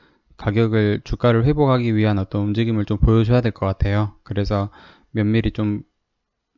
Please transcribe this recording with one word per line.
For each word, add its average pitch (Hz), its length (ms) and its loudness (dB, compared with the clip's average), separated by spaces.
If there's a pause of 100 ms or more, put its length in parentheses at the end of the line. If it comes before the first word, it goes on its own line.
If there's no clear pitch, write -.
(360)
가격을, 107 680 0
주가를 117 400 0
회복하기 131 520 0
위한 107 220 0
어떤 101 240 -4
움직임을 107 440 -2
좀 110 100 -2
보여줘야 113 460 2
될 113 100 -2
것 - 140 -6
같아요. 101 560 -2
그래서 101 480 -4 (400)
면밀히 107 400 0
좀 104 320 -4 (760)